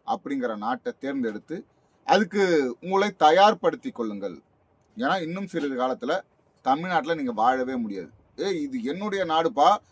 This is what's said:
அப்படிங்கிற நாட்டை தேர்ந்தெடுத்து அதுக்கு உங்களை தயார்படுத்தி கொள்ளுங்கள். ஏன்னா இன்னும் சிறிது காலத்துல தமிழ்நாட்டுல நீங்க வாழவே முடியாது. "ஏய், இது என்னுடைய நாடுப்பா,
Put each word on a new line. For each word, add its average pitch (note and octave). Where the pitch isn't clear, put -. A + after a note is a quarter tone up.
அப்படிங்கிற A#2+
நாட்டை A#2+
தேர்ந்தெடுத்து C3+
அதுக்கு F3
உங்களை F#3+
தயார்படுத்தி E3+
கொள்ளுங்கள். G2+
ஏன்னா D#3
இன்னும் F3+
சிறிது C#3+
காலத்துல C3
தமிழ்நாட்டுல D#3+
நீங்க C#3
வாழவே B2+
முடியாது. G2
"ஏய், F3
இது C3
என்னுடைய F#3+
நாடுப்பா, D#3+